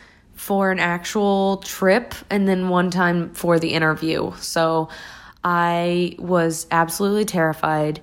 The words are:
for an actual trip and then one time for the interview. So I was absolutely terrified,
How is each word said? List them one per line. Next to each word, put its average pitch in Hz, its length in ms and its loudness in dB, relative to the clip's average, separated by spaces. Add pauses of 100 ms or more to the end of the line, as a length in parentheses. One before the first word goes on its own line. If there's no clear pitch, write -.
(360)
for 196 340 0
an 185 80 -2
actual 196 800 0
trip 196 560 0 (160)
and 202 160 2
then 185 220 2
one 180 220 2
time 175 440 0
for 170 240 2
the 165 140 -2
interview. 160 680 0
So 160 500 0 (540)
I 175 760 0
was 170 520 0
absolutely 196 540 2
terrified, 156 800 0